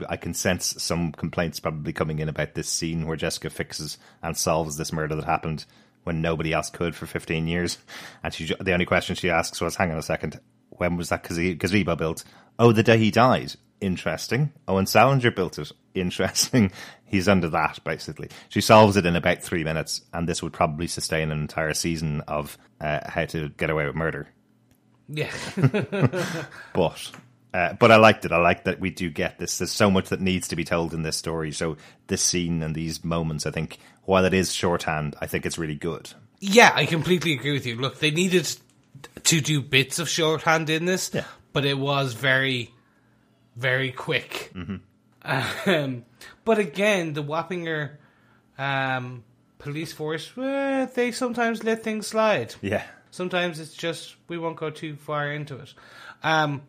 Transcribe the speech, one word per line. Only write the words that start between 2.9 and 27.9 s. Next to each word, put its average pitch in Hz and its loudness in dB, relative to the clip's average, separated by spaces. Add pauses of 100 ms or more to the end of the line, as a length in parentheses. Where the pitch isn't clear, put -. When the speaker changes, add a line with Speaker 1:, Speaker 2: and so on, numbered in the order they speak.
Speaker 1:
where 80 -4
Jessica 80 -6
fixes - -10 (260)
and 80 -4
solves 80 -2
this 78 -6
murder 78 -4
that 76 -6
happened 78 -4 (380)
when 82 -4
nobody 80 0
else 78 -2
could 85 -4
for 90 -12
fifteen 80 -4
years. 85 -2 (460)
And 85 -4
she 80 -8
ju-, 80 -4
the 92 0
only 87 2
question 90 0
she 90 -2
asks 82 0
was, 85 -2
"Hang 92 0
on 80 -4
a 78 -6
second, - -4 (300)
when 87 -2
was 85 -4
that - -4
gaze-, 85 -2
gazebo 90 0
built?" 80 -4 (360)
"Oh, 120 10
the 110 4
day 113 6
he 110 4
died." 104 4 (280)
"Interesting." 98 -2 (160)
"Oh, 95 2
and 95 2
Salinger 120 6
built 90 -2
it." 76 -8 (240)
"Interesting." - 2
<laughs> - -16 (260)
He's 92 2
under 87 6
that, 78 -2
basically. - -8 (200)
She 101 0
solves 107 10
it 87 4
in 85 4
about 85 2
three 85 -4
minutes, 78 -4 (100)
and 85 -4
this 85 -2
would 80 -6
probably 82 2
sustain 80 -2
an 76 -2
entire 76 -4
season 80 -2
of, 73 -6 (240)
uh, 73 -2
How 82 -2
to 76 -6
Get 80 -4
Away 78 0
with 67 -6
Murder. 76 -4 (800)
Speaker 2:
Yeah. 151 -8 (240)
<laughs> 175 0 (280)
Speaker 1:
But, - 0 (420)
uh, 87 0
but 113 8